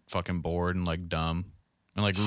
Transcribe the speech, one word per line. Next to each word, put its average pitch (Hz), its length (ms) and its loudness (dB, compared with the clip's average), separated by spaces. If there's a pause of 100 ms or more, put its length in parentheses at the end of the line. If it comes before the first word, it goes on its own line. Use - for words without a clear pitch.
fucking 90 360 -2
bored 87 340 0
and, 90 100 0
like, 85 220 -2
dumb 82 380 -2 (500)
and, 104 80 2
like, 98 100 4 (120)